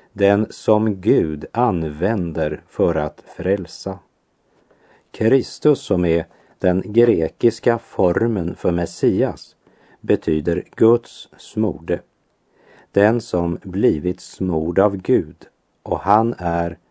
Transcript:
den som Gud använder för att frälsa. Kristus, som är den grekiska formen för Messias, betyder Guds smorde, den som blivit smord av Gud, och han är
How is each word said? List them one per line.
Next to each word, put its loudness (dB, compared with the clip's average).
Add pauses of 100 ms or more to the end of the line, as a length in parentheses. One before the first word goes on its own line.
(120)
den 2
som 0
Gud 0
använder -2
för 0
att -6 (120)
frälsa. -6 (1120)
Kristus, 0
som 0
är 0 (320)
den 0
grekiska 2
formen 0
för -2
Messias, -2 (440)
betyder -2 (120)
Guds 2
smorde, -4 (920)
den 4
som -2
blivit -2
smord -4
av 2
Gud, -2 (360)
och -6
han 2
är -4 (120)